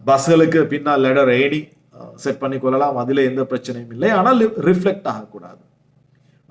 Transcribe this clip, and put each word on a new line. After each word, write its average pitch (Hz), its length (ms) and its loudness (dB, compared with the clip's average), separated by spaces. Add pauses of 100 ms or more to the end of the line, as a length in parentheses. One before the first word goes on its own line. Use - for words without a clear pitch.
பஸ்களுக்கு 160 560 4
பின்னால் 143 400 -2
லெடர் 131 280 2
ஏணி, 143 380 0 (280)
ஆ, 120 180 -20
செட் 131 240 -8
பண்ணி 131 200 -6
கொள்ளலாம், 131 380 -2
அதிலே 131 280 0
எந்த 131 180 -2
பிரச்சனையும் 120 500 -8
இல்லை. 143 180 0
ஆனால் 226 380 2
ரிஃப்ளெக்ட் 185 580 -2
ஆகக்கூடாது. 104 540 -12 (920)